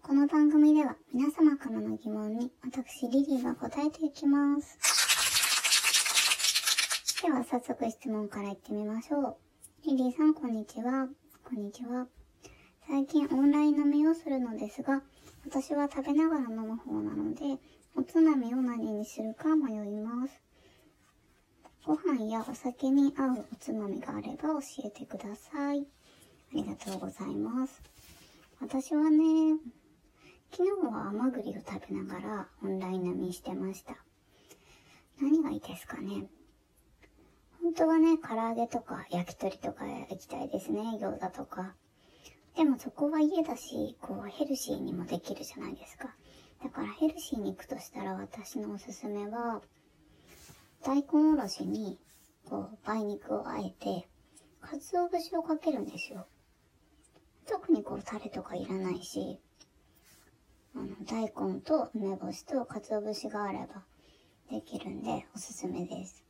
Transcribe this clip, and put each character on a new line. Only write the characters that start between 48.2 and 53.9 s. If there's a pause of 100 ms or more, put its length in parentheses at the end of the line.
の
お
す
す
め
は、 (1200)
大
根
お
ろ
し
に、 (460)
こ
う、
梅
肉
を
あ
え
て、 (500)